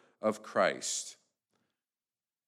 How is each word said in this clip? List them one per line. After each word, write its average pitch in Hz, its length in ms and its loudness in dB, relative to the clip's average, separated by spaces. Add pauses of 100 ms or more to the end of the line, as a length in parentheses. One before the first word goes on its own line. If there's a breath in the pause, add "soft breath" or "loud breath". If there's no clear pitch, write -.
(200 soft breath)
of 107 220 0
Christ. - 720 0 (1300)